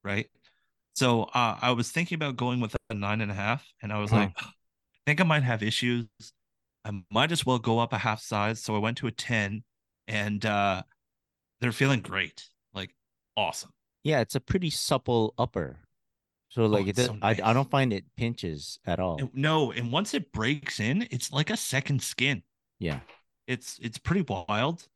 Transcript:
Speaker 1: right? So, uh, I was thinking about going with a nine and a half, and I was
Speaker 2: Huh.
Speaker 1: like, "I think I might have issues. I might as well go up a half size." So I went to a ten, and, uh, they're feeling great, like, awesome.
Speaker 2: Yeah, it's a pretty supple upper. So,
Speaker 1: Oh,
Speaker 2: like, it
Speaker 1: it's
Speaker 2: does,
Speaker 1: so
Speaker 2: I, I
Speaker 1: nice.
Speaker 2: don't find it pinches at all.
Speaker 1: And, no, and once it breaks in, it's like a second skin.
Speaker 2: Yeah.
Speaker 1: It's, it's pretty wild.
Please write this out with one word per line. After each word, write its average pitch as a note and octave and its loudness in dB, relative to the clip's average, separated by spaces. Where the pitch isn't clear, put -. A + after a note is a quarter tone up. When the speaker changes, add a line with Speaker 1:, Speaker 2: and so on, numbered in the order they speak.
Speaker 1:
right? G2+ -2
So, A#2+ 4
uh, A#2+ 0
I B2 2
was A#2+ 0
thinking F3 -2
about C#3+ -4
going B2 0
with A2 -2
a A2 -6
nine G2+ -2
and G#2 -2
a G2+ -4
half, G#2+ -2
and G#2 -6
I G#2+ -2
was G#2 -2
Speaker 2:
Huh. A2 6
Speaker 1:
like, G2 2
"I - -12
think D3+ 2
I F#3 6
might D3+ 4
have A#2 2
issues. A#2+ 0
I G2+ -8
might C3 4
as E3 0
well B2+ 4
go A2+ 2
up A#2 0
a A2 -2
half G#2+ 0
size." G#2+ -2
So G#2+ -2
I G#2+ 2
went A2 0
to - -6
a A2 -4
ten, G#2+ -2
and, G#2 -2
uh, G2+ 2
they're A#2+ 0
feeling C3+ 2
great, F#2 -6
like, F#2+ -10
awesome. - -4
Speaker 2:
Yeah, D3 2
it's - -2
a C#3+ 0
pretty F3+ 0
supple A#2+ 2
upper. E2 -2
So, A#2 2
Speaker 1:
Oh, - 6
Speaker 2:
like, G#2 4
it G2+ 0
Speaker 1:
it's G2+ 0
Speaker 2:
does, B2 4
Speaker 1:
so A2 -6
Speaker 2:
I, G2+ 6
I A2+ 4
Speaker 1:
nice. G#2 4
Speaker 2:
don't C3 2
find C3+ 2
it F#2+ -4
pinches F#2 -4
at F2 0
all. F2+ 0
Speaker 1:
And, C3 -4
no, D3 2
and A#2 -4
once F3+ 0
it A3 -4
breaks C3 -2
in, D3+ 0
it's - -6
like D3 0
a A3 -2
second C#3 -2
skin. B2+ -2
Speaker 2:
Yeah. D2 -4
Speaker 1:
It's, - -8
it's A#2 -8
pretty E3+ 0
wild. G#2 -2